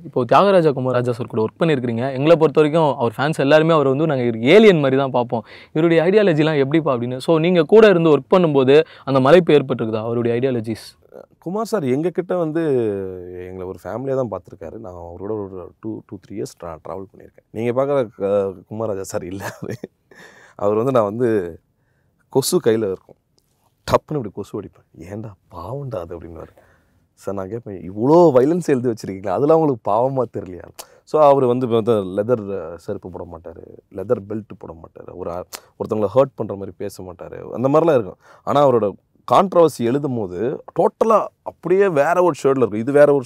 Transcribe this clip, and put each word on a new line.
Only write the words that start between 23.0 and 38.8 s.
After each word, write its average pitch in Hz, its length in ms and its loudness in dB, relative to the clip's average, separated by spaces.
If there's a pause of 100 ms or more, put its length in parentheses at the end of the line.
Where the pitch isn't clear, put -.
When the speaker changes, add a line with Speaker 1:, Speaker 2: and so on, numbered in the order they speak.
Speaker 2:
டப்புன்னு - 280 -2
இப்படி 107 180 -8
கொசு 101 240 -12
அடிப்பேன். 95 300 -16 (120)
"ஏன்டா, 101 320 -14 (240)
பாவம்டா 117 400 -12
அது" 87 220 -12
அப்படின்னுவாரு. 82 360 -18 (600)
சார், 98 220 -10
நான் 95 140 -8
கேட்பேன், 98 420 -12
"இவ்வளோ 127 260 4 (180)
வயலன்ஸ் 156 300 2
எழுதி 127 240 0
வச்சிருக்கீங்களா, 101 380 -8
அதெல்லாம் 143 320 2
உங்களுக்கு 135 320 -2
பாவமா 127 320 -2 (140)
தெரியலையா?" 90 300 -14 (360)
So 156 180 0
அவர் 139 240 6
வந்து 123 220 0
இப்ப 113 140 0
வந்து 110 140 0 (260)
லெதர், 110 280 -2
அஹ், 85 260 -10
செருப்பு 98 340 -12
போட 87 240 -14
மாட்டாரு, 82 300 -18 (320)
லெதர் 101 340 -2
பெல்ட் 104 280 -10
போட 85 160 -18
மாட்டாரு, 82 400 -20
ஒரு 87 180 -12
ஆ-, 87 140 -10 (300)
ஒருத்தவங்களை 104 400 -4
ஹர்ட் 135 200 2
பண்ற 104 180 -8
மாதிரி 95 240 -12
பேச 101 260 -12
மாட்டாரு, 85 460 -16
அந்த 123 200 -2
மாதிரிலாம் 156 240 4
இருக்கும். 104 240 -2 (260)
ஆனா 143 240 4
அவரோட 107 240 2 (400)